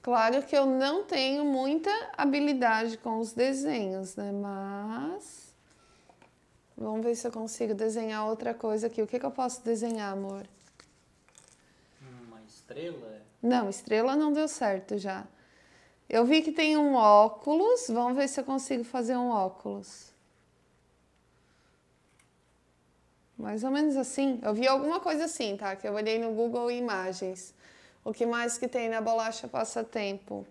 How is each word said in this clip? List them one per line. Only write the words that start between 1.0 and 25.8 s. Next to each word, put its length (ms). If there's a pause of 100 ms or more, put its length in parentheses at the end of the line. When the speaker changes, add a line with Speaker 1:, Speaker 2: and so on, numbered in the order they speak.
Speaker 1:
tenho 420
muita 460 (260)
habilidade 800
com 200
os 140
desenhos, 800
né? 160
Mas 1200 (1200)
vamos 280
ver 120
se 100
eu 60
consigo 420
desenhar 500
outra 300
coisa 320
aqui. 160
O 60
que 100
que 80
eu 60
posso 320
desenhar, 480
amor? 340 (1800)
Speaker 2:
Uma 140
estrela? 840 (160)
Speaker 1:
Não, 260
estrela 460
não 180
deu 140
certo 500
já. 280 (840)
Eu 160
vi 160
que 120
tem 240
um 180
óculos. 920
Vamos 280
ver 120
se 100
eu 60
consigo 400
fazer 320
um 140
óculos. 840 (3250)
Mais 280
ou 80
menos 240
assim. 440
Eu 140
vi 140
alguma 320
coisa 240
assim, 320
tá? 180
Que 140